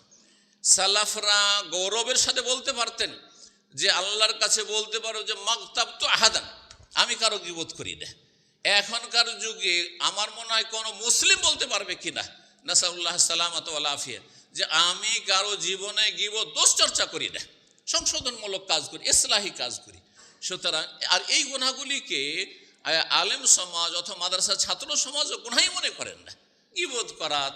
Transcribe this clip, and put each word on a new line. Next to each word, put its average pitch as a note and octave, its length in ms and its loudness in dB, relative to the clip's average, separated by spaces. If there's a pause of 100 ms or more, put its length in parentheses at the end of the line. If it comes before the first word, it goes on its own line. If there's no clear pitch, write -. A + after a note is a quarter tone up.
(640)
সালাফরা G3+ 1040 4
গৌরবের G3+ 460 -2
সাথে C4 260 2
বলতে B3+ 320 -2
পারতেন A3+ 380 -2 (640)
যে D3+ 160 0
আল্লাহর G3+ 440 2
কাছে G#3+ 300 2
বলতে G#3+ 360 -4
পারো A3 240 -6
যে G#3 100 -4
মাগতাব G#3+ 680 -2
তো C#4+ 60 -2
আহাদান, F3+ 380 4 (500)
আমি A3+ 220 4
কারো A3 220 0
গীবত E3+ 360 -8
করি F#2 220 -8
না। D#2+ 100 -14 (580)
এখনকার A3+ 760 2
যুগে G3 600 -2
আমার F#3+ 320 0
মনে A3+ 180 -12
হয় A3+ 140 2
কোনো A3 280 -6
মুসলিম A#3+ 500 4
বলতে D#4 240 2
পারবে G3 300 -2
কিনা, C3 280 -6 (420)
নাসাউল্লাহ F3 520 0
সালামাত E3+ 520 0
ওয়াল D3+ 160 -4
আফিয়া, C#3 360 -6 (320)
যে D#3+ 120 0
আমি F#3+ 540 2
কারো G3 360 2
জীবনে G3 560 0
গীবত G#3 360 -4
দোষচর্চা D4 580 4
করি B2 240 -6
না, E2 100 -10 (480)
সংশোধনমূলক A#3+ 800 -4
কাজ D#3 220 0
করি, - 200 -6
ইসলাহি G#3 400 4
কাজ B2 360 -6
করি। G2+ 120 -2 (440)
সুতরাং E3+ 420 -2 (260)
আর F#3 180 6
এই D4 160 4
গুনাহগুলিকে, B3+ 1120 -4 (280)
আহ, D#3 300 2
আলেম A3 320 0
সমাজ E3+ 500 2
অথবা F3 220 -6
মাদ্রাসা F#3 380 0
ছাত্র A#3 400 -2
সমাজও C#4 420 -2
গুনাহই A#3+ 320 0
মনে F4 200 -4
করেন G#2+ 300 -8
না। F2 120 -18 (440)
গীবত C4 360 -4
করা, D3 440 -2